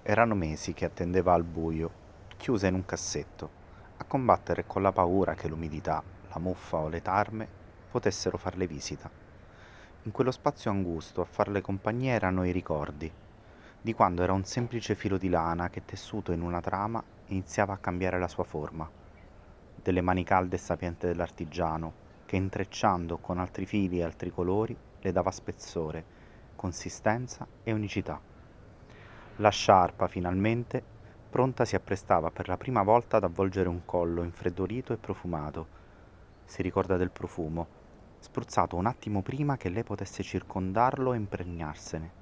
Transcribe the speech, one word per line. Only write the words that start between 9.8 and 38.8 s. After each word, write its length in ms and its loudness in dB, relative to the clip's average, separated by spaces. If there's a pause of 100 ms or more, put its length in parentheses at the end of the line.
In 80 -6
quello 200 2
spazio 400 -2
angusto 500 -2
a 40 2
farle 360 0
compagnia 520 0
erano 300 2
i 80 2
ricordi 600 -4 (720)
di 100 -2
quando 300 6
era 80 4
un 140 2
semplice 500 -2
filo 220 0
di 100 -2
lana 420 2
che, 140 -10
tessuto 480 -8
in 80 0
una 220 -2
trama, 420 -4 (220)
iniziava 480 0
a 60 -4
cambiare 380 0
la 120 0
sua 160 -4
forma. 440 -6 (880)
Delle 240 2
mani 240 4
calde 320 4
e 40 -2
sapiente 460 -4
dell'artigiano, 960 -2 (240)
che 120 -2
intrecciando 800 0
con 220 -4
altri 260 -4
fili 340 0
e 40 2
altri 280 -4
colori 420 0 (280)
le 100 0
dava 200 2
spessore, 720 -6 (500)
consistenza 920 -2 (160)
e 120 -2
unicità. 480 -2 (1120)
La 140 6
sciarpa, 580 6
finalmente, 720 0 (480)
pronta, 360 2
si 100 -2
apprestava 560 2
per 160 -6
la 80 0
prima 280 0
volta 340 6
ad 80 4
avvolgere 420 2
un 160 -2
collo 400 0
infreddolito 680 -2
e 40 -2
profumato. 720 -6 (800)
Si 160 -10
ricorda 340 2
del 160 0
profumo, 560 -6 (520)
spruzzato 580 0
un 80 0